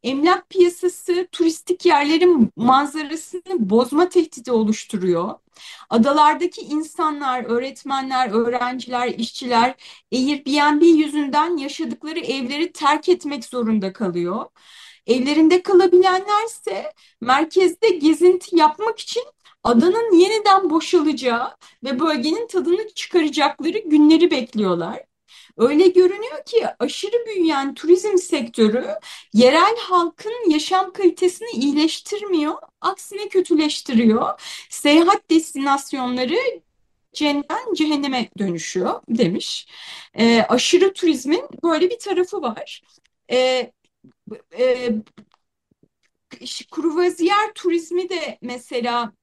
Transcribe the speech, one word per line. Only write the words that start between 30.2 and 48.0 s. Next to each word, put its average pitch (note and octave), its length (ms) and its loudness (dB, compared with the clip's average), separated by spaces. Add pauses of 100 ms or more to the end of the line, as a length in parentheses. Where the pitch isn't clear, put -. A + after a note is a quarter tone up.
yaşam F#4 420 0
kalitesini F#4 580 0
iyileştirmiyor, D4+ 1040 -2 (260)
aksine G4+ 480 -8
kötüleştiriyor. D4 1120 0 (300)
Seyahat E4+ 600 2
destinasyonları C#4 1080 -2 (760)
cennetten D#4 640 -4
cehenneme C#4+ 540 -4 (100)
dönüşüyor F#3 680 -4
demiş. A3 600 -2 (500)
Ee, A#3 300 4
aşırı F4 440 2
turizmin D#4 500 -2 (220)
böyle E4+ 260 0
bir A#4 80 -8
tarafı F4+ 440 -4
var. A#3 400 -10 (480)
Ee, B3+ 420 0 (840)
e, B3 320 -2 (1600)
ş-, - 240 -12
kruvaziyer F4 840 -2
turizmi F4 560 -4